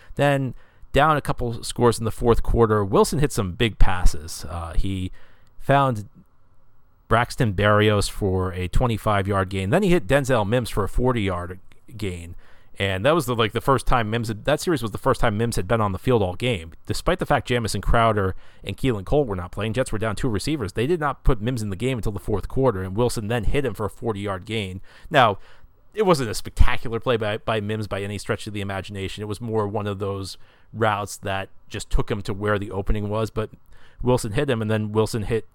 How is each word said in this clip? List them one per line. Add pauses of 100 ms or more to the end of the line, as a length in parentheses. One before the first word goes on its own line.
(140)
Then, (400)
down
a
couple
scores
in
the
fourth
quarter,
Wilson
hit
some
big
passes.
Uh,
he (480)
found (1000)
Braxton
Berrios
for
a
twenty-five-yard
gain.
Then
he
hit
Denzel
Mims
for
a
forty-yard (380)
gain. (460)
And
that
was
the,
like,
the
first
time
Mims
had,
that
series
was
the
first
time
Mims
had
been
on
the
field
all
game. (140)
Despite
the
fact
Jamison
Crowder (280)
and
Keelan
Cole
were
not
playing,
Jets
were
down
two
receivers.
They
did
not
put
Mims
in
the
game
until
the
fourth
quarter,
and
Wilson
then
hit
him
for
a
forty-yard
gain. (300)
Now, (540)
it
wasn't
a
spectacular
play
by,
by
Mims
by
any
stretch
of
the
imagination.
It
was
more
one
of
those (340)
routes
that (180)
just
took
him
to
where
the
opening
was,
but (520)
Wilson
hit
him,
and
then
Wilson
hit